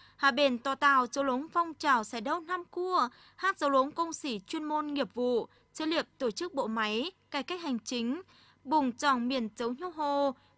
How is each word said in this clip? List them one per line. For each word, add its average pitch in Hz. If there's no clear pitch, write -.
hà 277
bền 254
tò 269
tào 269
dấu 277
lống 269
phong 339
trào 254
giải 233
đấu 302
năm 349
cua, 359
hát 381
dấu 285
lống 277
công 330
sĩ 240
chuyên 311
môn 302
nghiệp 285
vụ, 247
chế 311
liệp 311
tổ 247
chức 349
bộ 254
máy, 220
cải 277
cách 349
hành 277
chính, 254
bùng 269
tròng 247
miền 247
dấu 247
nhô 359
hô, 285